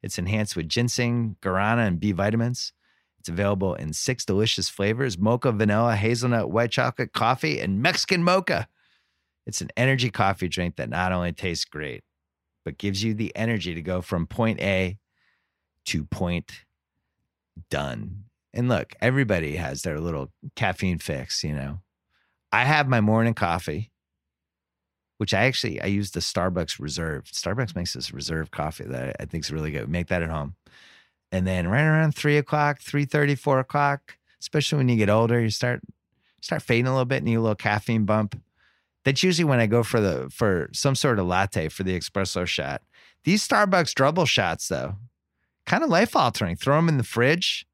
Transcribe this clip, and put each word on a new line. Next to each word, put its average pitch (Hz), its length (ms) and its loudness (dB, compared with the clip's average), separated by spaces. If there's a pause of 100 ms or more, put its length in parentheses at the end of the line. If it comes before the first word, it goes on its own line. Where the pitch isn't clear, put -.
It's - 160 -8
enhanced 101 380 -2
with 82 140 -4
ginseng, 120 720 0
guarana, 101 400 2
and 92 180 2
B 101 140 0
vitamins. 117 580 0 (480)
It's - 80 -16
available 95 480 0
in 78 160 -8
six 120 320 -4
delicious 101 460 0
flavors: 110 480 -2
mocha, 117 340 2
vanilla, 107 460 2
hazelnut, 113 520 2
white 113 220 0
chocolate, 123 400 -2
coffee, 127 480 0
and 95 220 0
Mexican 175 420 0
mocha. 180 460 0 (760)
It's - 140 -8
an - 160 -8
energy 127 340 2
coffee 98 380 0
drink 87 300 -2
that 60 120 -6
not 92 220 0
only 87 220 -2
tastes 87 320 -6
great, 71 400 -12 (580)
but 76 140 -10
gives 101 260 -2
you 113 100 0
the 104 220 -6
energy 104 400 -2
to 82 60 -8
go 90 200 -4
from 85 240 -2
point 110 360 -2
A 95 360 0 (920)
to 76 180 -4
point 87 580 -6 (1040)
done. 71 540 -6 (300)
And 123 160 -2
look, 98 320 0
everybody 104 560 0
has 71 240 -6
their 78 180 -4
little 78 320 -4 (240)
caffeine 92 440 -2
fix, - 440 -6
you 76 100 -4
know. 69 260 -6 (760)
I 117 100 4
have 147 240 4
my 123 140 4
morning 113 320 4
coffee, 85 580 -2 (1300)
which 107 160 -2
I 101 100 4
actually, - 380 -2
I - 40 -4
use 101 260 0
the - 80 -4
Starbucks 87 600 -2
Reserve. 76 460 -6
Starbucks 101 500 -4
makes 87 180 -4
this - 180 -10
Reserve 80 380 -6
coffee - 360 -6
that 64 240 -6 (100)
I, - 40 -10
I - 20 -10
think 78 180 -8
is - 80 -8
really 78 180 -4
good. 71 180 -6
Make 85 200 -4
that 90 160 -2
at 80 60 -4
home. 76 260 -6 (760)
And 92 140 0
then 92 220 0
right 120 160 2
around 156 320 4
three 147 220 2
o'clock, 147 440 0
three 143 240 -2
thirty, 143 300 2
four 135 240 2
o'clock, 143 580 0 (220)
especially - 400 0
when 127 100 4
you 120 60 4
get 107 160 4
older, 117 280 4
you 113 120 0
start, 123 300 -2 (600)
start - 220 -4
fading 123 240 4
a 127 40 2
little 131 140 2
bit, 131 160 0
need 117 140 2
a 113 60 2
little 110 120 2
caffeine 107 520 0
bump. 107 360 0 (600)
That's 135 180 2
usually 175 240 2
when 135 140 4
I 113 80 4
go 117 160 4
for 113 160 2
the, 73 320 0
for 92 420 0
some 139 220 0
sort 123 240 2
of 90 80 0
latte 90 420 0
for - 140 -8
the 95 120 -2
espresso 90 520 -4
shot. 71 340 -4 (440)
These 202 220 2
Starbucks 190 460 2
double 156 320 4
shots, 87 440 0
though, 71 260 -4 (720)
kinda 240 180 2
life 196 300 4
altering. 104 400 2
Throw 143 240 2
'em 165 100 4
in 151 80 2
the 123 60 2
fridge. 143 720 0